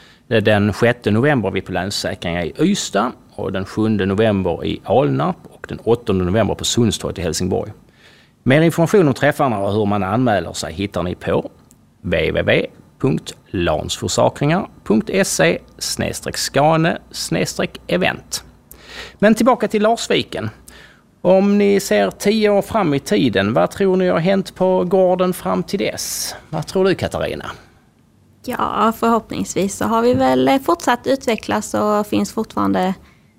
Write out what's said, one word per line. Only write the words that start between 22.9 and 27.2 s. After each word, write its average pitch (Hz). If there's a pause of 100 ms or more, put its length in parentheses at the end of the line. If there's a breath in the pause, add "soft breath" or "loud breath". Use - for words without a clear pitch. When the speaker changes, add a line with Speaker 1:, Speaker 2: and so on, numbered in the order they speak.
Speaker 1:
i 139
tiden, 117
vad 175
tror 190
ni 185
har 180
hänt 190
på 185
gården 185
fram 185
till 202
dess? - (140)
Vad -
tror 190
du, 185
Katarina? 78 (1000 loud breath)